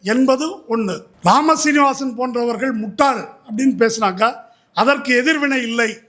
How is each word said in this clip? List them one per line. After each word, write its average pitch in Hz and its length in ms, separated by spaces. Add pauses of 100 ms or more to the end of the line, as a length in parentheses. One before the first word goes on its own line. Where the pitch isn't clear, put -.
என்பது 254 440 (220)
ஒண்ணு. 220 280 (280)
ராமசீனிவாசன் 285 920
போன்றவர்கள் 240 680
முட்டாள் 226 400 (200)
அப்படின்னு 247 360
பேசினாக்கா 220 500 (480)
அதற்கு 247 400
எதிர்வினை 277 460
இல்லை. 233 280 (180)